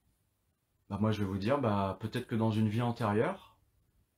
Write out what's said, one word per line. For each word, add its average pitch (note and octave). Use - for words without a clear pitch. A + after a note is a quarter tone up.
Bah G2
moi A2
je G2+
vais G2+
vous F#2+
dire, B2
bah G2+
peut-être A2+
que -
dans A2
une A2
vie A2+
antérieure, A#2